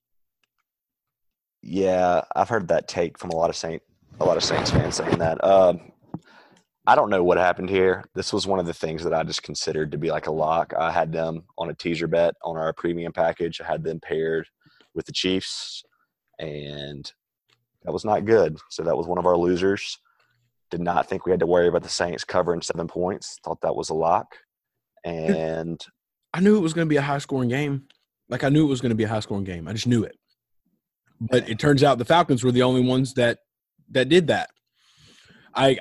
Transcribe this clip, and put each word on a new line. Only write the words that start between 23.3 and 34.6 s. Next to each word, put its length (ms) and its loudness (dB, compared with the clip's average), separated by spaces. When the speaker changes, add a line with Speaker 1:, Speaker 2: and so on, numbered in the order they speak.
Speaker 1:
Thought 180 -8
that 140 -2
was 140 -6
a 40 -4
lock. 400 0
And 760 -4
Speaker 2:
I 60 -4
knew 180 4
it 40 2
was 120 -2
gonna 120 -2
be 120 2
a 40 2
high-scoring 480 -2
game. 340 -2
Like, 160 -6
I 40 2
knew 160 6
it 40 2
was 120 -2
gonna 140 0
be 80 2
a 60 -2
high-scoring 340 -4
game. 240 -10
I 60 -6
just 140 -4
knew 180 4
it. 100 -14
But 260 0
Speaker 1:
Yeah. 60 -4
Speaker 2:
it 60 -8
turns 240 4
out 140 6
the 80 -2
Falcons 380 2
were 80 2
the 120 4
only 180 4
ones 340 2
that, 240 2
that 180 2
did 180 4
that. 220 0